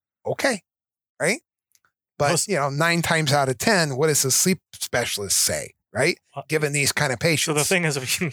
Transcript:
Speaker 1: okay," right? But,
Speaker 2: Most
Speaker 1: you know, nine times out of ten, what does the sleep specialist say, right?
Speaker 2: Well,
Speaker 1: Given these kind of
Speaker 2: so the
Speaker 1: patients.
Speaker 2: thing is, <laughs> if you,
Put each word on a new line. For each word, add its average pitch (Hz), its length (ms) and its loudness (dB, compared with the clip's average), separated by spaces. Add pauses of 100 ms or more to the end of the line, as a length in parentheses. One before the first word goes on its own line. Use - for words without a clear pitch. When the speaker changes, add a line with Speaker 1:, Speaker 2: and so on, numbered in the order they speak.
(260)
Speaker 1:
okay," 220 360 -2 (580)
right? 180 220 -2 (800)
But, 143 120 2
Speaker 2:
Most - 160 0
Speaker 1:
you 202 80 -2
know, 143 160 0
nine 165 320 0
times 156 280 0
out 139 160 4
of 131 120 -2
ten, 170 360 2
what 147 120 2
does 147 160 2
the 135 80 0
sleep 185 280 2 (140)
specialist - 640 -2
say, - 380 -2 (180)
right? 135 240 0 (180)
Speaker 2:
Well, 139 140 -12
Speaker 1:
Given 151 240 0
these 143 180 0
kind 143 220 -2
of - 80 -4
Speaker 2:
so - 20 -2
the 170 60 2
Speaker 1:
patients. 147 400 0
Speaker 2:
thing 180 160 2
is, 151 120 0
<laughs> - 0 -
if 131 220 -4
you, 165 120 -4